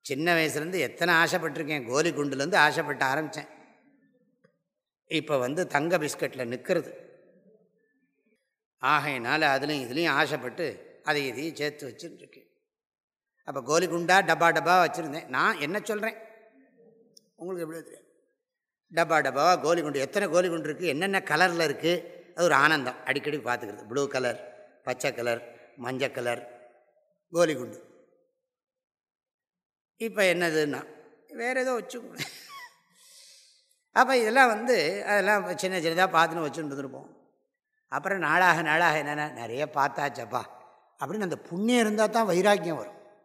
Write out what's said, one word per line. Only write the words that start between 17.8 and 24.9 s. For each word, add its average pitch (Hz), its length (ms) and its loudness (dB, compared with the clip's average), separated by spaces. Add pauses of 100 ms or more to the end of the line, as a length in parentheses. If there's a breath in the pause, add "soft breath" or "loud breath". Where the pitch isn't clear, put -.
தெரியாது? - 300 -20 (840)
டப்பா - 20 2
டப்பாவா 156 640 4
கோலி 165 220 4
குண்டு, 143 160 -2
எத்தனை 185 300 0
கோலி 180 200 2
குண்டு 160 240 -4
இருக்குது, 147 100 -8
என்னென்ன 180 420 0
கலரில் 170 360 2
இருக்குது, 160 440 0 (300)
அது - 20 -14
ஒரு 165 180 4
ஆனந்தம். 139 500 2
அடிக்கடி 143 320 -4
பார்த்துக்கிறது, 113 500 -6
ப்ளூ 139 220 -2
கலர், 127 460 -4 (300)
பச்சை 127 300 -4